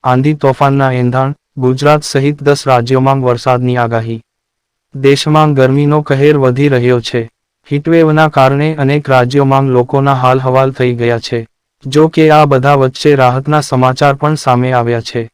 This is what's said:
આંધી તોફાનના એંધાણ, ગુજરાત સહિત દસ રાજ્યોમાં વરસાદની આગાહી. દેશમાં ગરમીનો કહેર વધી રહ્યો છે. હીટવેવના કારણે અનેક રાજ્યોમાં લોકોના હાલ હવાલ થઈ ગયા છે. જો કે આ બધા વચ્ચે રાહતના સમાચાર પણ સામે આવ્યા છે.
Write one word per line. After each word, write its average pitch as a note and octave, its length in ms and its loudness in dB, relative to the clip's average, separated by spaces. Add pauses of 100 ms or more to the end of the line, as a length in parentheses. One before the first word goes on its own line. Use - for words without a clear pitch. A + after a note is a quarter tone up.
આંધી C3 300 0
તોફાનના C#3 580 0
એંધાણ, B2+ 420 -2 (240)
ગુજરાત C#3+ 440 0
સહિત C#3+ 400 -4
દસ C#3+ 240 0
રાજ્યોમાં C3 560 0
વરસાદની B2 540 -2
આગાહી. A2+ 460 -4 (720)
દેશમાં D3 600 0
ગરમીનો C#3+ 480 0
કહેર D3 360 0
વધી C3+ 300 0
રહ્યો B2 320 0
છે. A#2+ 200 -6 (480)
હીટવેવના D#3 600 0
કારણે C#3+ 460 0
અનેક C#3+ 340 -2
રાજ્યોમાં C3+ 600 2
લોકોના C3+ 460 0
હાલ B2+ 260 0
હવાલ C3 320 0
થઈ B2+ 220 -2
ગયા A#2+ 240 -2
છે. A2+ 280 -8 (380)
જો D3+ 240 2
કે D#3+ 220 2
આ D3+ 140 6
બધા C#3 300 2
વચ્ચે C#3 400 0
રાહતના C3+ 460 0
સમાચાર B2+ 540 0
પણ D3+ 200 -2
સામે B2+ 380 -2
આવ્યા A#2+ 280 0
છે. A2+ 340 -8